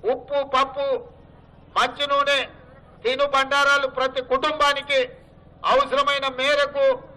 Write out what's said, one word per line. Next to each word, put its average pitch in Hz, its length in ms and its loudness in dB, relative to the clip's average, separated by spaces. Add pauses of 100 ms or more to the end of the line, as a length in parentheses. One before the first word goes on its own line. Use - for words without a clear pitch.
(100)
ఉప్పు, 277 320 -4
పప్పు, 277 640 -2 (720)
మంచి 262 280 -2
నూనె, 277 400 0 (580)
తినుబండారాలు 277 800 2
ప్రతి 262 360 -4
కుటుంబానికి 277 880 0 (540)
అవసరమైన 269 640 2
మేరకు 269 720 0 (140)